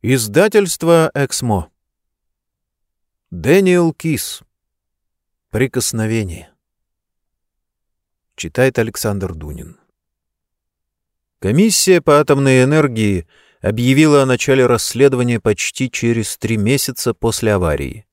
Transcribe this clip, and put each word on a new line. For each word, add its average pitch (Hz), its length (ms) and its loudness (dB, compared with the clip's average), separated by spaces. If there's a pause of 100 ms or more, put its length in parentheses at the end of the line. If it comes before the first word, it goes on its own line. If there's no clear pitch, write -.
Издательство 165 1040 2
«Эксмо». 117 540 -4 (1600)
Дэниел 170 600 2
Кис. - 500 -6 (1080)
Прикосновение. 110 1000 -4 (1900)
Читает 123 420 -2
Александр 101 560 -4
Дунин. 78 460 -16 (1600)
Комиссия 180 600 2
по 147 200 4
атомной 139 420 4
энергии 117 640 0 (340)
объявила 131 600 2
о 131 40 2
начале 131 400 2
расследования 120 720 0
почти - 500 -4
через 113 460 -4
три 113 200 -4
месяца 120 560 -2
после 110 420 -2
аварии. 76 580 -4